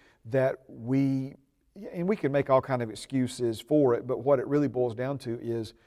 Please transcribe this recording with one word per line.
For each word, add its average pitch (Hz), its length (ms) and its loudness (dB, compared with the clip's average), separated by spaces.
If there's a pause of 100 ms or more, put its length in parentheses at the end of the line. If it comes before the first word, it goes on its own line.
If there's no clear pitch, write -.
(260)
that 131 300 0 (120)
we, 135 680 0 (580)
and 175 160 -4
we 214 80 2
can 139 160 -2
make 139 180 2
all 131 100 6
kind 127 220 -2
of 110 80 -6
excuses 123 720 -2
for 143 340 4
it, 120 120 -4
but 123 140 -4
what 135 180 4
it 113 80 -2
really 143 220 2
boils 120 260 0
down 131 240 -6
to 120 220 -6
is 117 340 -6 (120)